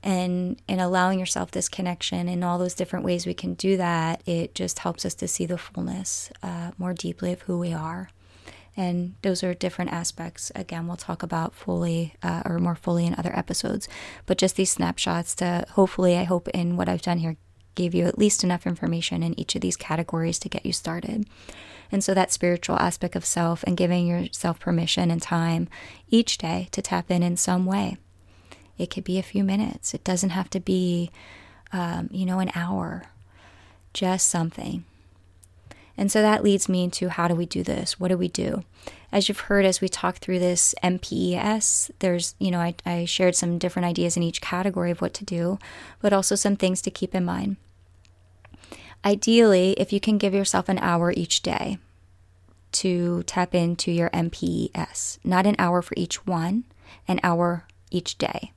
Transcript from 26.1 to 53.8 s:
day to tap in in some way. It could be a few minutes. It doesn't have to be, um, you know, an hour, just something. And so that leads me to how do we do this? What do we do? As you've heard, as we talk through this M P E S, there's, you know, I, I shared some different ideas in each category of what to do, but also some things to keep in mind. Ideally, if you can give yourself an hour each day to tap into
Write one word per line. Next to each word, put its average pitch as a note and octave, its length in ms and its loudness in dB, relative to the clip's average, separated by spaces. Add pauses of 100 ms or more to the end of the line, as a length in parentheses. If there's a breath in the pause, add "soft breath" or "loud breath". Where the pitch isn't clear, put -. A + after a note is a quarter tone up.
day F3+ 340 -4
to - 80 -4
tap F3 300 -2
in F3 120 4
in F3 140 2
some F3+ 300 2
way. G3 320 -2 (800 loud breath)
It F3 140 -4
could G#3 140 -8
be F#3 140 0
a F#3 40 -2
few G3 220 0
minutes. - 480 -2
It - 120 -10
doesn't F#3 260 2
have F3+ 200 -4
to F3+ 100 -2
be, F3 500 0 (640 loud breath)
um, F3 380 -4
you F#3+ 140 -4
know, F#3 140 0
an F#3 160 0
hour, F3+ 500 -4 (880 soft breath)
just F#3 360 2
something. E3+ 560 -2 (1120 loud breath)
And G3 120 2
so G#3+ 120 6
that G#3+ 200 6
leads G3 260 4
me F3+ 220 2
to F3+ 200 -2
how E3+ 180 0
do E3+ 60 4
we E3+ 100 0
do F3 180 -4
this? - 380 -2
What F3+ 80 0
do F#3 80 4
we F3 120 0
do? - 360 -2 (480 loud breath)
As G3 160 2
you've - 120 -4
heard, G3+ 260 4
as F#3 160 2
we F#3+ 60 0
talk - 280 -2
through F#3 220 -2
this F3+ 440 4
M F#3 160 2
P F3+ 340 -2
E F3+ 40 0
S, - 600 0
there's, F3 400 0
you F#3+ 120 0
know, F3 100 2
I, E3+ 140 0 (120)
I F3 180 0
shared F3+ 320 4
some F3 220 2
different F3 260 0
ideas F3 320 2
in F3 60 2
each E3 180 0
category F3+ 500 0
of E3+ 120 -2
what F3+ 120 0
to G3+ 100 -10
do, F3 340 -2 (420 loud breath)
but G3+ 140 4
also G3 200 4
some G3+ 220 2
things F#3 260 2
to F#3+ 80 -4
keep - 240 -6
in F#3 100 2
mind. F#3+ 320 -2 (1500 loud breath)
Ideally, G3+ 680 6
if - 200 0
you G3+ 80 2
can G#3+ 160 4
give G3 160 2
yourself G3 380 0
an F#3 80 2
hour E3+ 360 2
each - 280 0
day - 340 -2 (960)
to F3 520 0
tap F3+ 300 -2
into E3+ 360 2